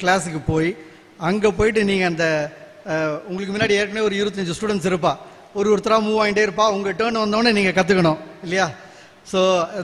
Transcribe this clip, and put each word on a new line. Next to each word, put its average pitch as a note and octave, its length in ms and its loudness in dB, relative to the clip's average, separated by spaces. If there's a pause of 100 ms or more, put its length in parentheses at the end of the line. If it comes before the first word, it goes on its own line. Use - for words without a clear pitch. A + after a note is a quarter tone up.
கிளாஸுக்கு F3 460 -2
போய், E3 300 0 (420)
அங்க G3 320 0
போயிட்டு G#3+ 340 2
நீங்க G3 220 2
அந்த, D#3+ 460 -2 (340)
அஹ், D#3 400 -2
உங்களுக்கு F#3+ 300 -6
முன்னாடி G#3+ 140 0
ஏற்கனவே G#3 360 0
ஒரு G3+ 100 0
இருபத்தஞ்சு G3 440 -4
students G#3 260 -2
இருப்பா, F3 300 0 (380)
ஒரு G#3 220 2
ஒருத்தரா A3 240 2
move G#3+ 200 2
ஆயிட்டே G#3 260 2
இருப்பா, G#3+ 220 2
உங்க G3 240 -2
turn A3+ 260 -2
வந்தோடனே A3 340 2
நீங்க G3+ 180 2
கத்துக்கணும் E3+ 480 2 (240)
இல்லையா? F3+ 280 -2 (640)
So, F#3 300 4 (220)